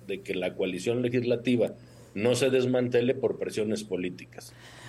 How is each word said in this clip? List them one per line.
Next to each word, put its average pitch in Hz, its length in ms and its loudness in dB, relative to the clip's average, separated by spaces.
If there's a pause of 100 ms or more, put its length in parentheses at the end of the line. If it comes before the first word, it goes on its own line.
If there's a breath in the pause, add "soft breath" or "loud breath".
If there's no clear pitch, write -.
de 98 140 -6
que 95 140 -6
la 90 200 -2
coalición 98 480 -2
legislativa 120 680 2 (420 loud breath)
no 117 200 2
se 135 160 4
desmantele 123 640 4
por 113 240 0
presiones 107 460 -2
políticas. - 680 -8 (360 loud breath)